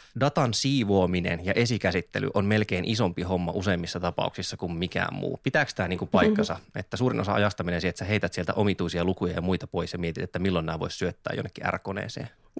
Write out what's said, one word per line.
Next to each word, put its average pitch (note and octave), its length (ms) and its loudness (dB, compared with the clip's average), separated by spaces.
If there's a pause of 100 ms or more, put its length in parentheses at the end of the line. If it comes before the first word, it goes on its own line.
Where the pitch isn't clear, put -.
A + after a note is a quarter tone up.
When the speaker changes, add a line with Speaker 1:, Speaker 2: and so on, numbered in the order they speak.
(200)
Speaker 1:
datan C3+ 340 2
siivoaminen F2+ 880 2
ja G2 80 0
esikäsittely G2+ 800 0
on G2 100 2
melkein G#2 400 2
isompi G2+ 380 0
homma F2+ 300 0
useimmissa F2+ 480 -2
tapauksissa - 560 -2
kuin F2 160 -4
mikään F2 420 -2
muu. - 280 -4
Pitääkö C#3 320 0
tää F2+ 140 0
niinku - 180 -2
paikkansa, G#3+ 480 4
Speaker 2:
Mm-hmm. - 260 -10
Speaker 1:
että - 160 -8
suurin A#2+ 240 2
osa G2+ 140 0
ajasta G#2 300 2
menee F2 160 0
siihen, F2 100 0
että - 80 -8
sä F#2 60 -4
heität G2 280 0
sieltä F2+ 220 -2
omituisia F2 500 0
lukuja F2+ 300 0
ja F2 60 -2
muita F2+ 260 0
pois E2+ 260 -4
ja F2 60 -6
mietit, E2+ 260 -4
että - 140 -6
milloin F2+ 280 0
nää D#2+ 120 -4
vois E2 200 -6
syöttää - 380 -4
jonnekin - 340 -8
R-koneeseen? G2 580 -6 (320)